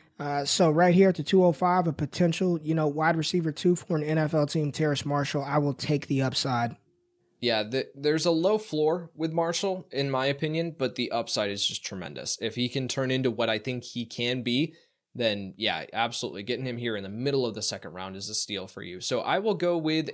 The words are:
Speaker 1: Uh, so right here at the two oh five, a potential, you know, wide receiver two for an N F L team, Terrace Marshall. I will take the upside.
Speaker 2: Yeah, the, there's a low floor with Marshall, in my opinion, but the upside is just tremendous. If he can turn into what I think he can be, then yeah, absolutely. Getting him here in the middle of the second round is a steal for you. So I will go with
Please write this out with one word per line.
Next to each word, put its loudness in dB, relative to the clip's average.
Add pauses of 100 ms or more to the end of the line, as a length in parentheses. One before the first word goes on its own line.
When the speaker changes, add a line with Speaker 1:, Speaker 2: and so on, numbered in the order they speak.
(180)
Speaker 1:
Uh, -4
so 4
right 6
here 8
at 2
the -4
two 6
oh 8
five, 2
a 0
potential, 0
you 0
know, 2
wide 2
receiver 0
two 2
for -2
an -2
N 2
F 2
L 4
team, 0
Terrace 0
Marshall. 0
I 0
will 2
take -2
the 0
upside. 0 (600)
Speaker 2:
Yeah, 2
the, -2
there's 0
a 4
low 4
floor -2
with 0
Marshall, -2
in 0
my 0
opinion, -2
but -2
the -2
upside 0
is -2
just -6
tremendous. -6
If -4
he 0
can -4
turn -2
into 2
what 0
I 0
think -6
he -8
can -4
be, 0 (400)
then -2
yeah, -2
absolutely. -4
Getting -4
him -6
here -4
in -6
the -10
middle -2
of -4
the -8
second -6
round -10
is -10
a -8
steal -4
for -14
you. -12
So -2
I 0
will 0
go 0
with -2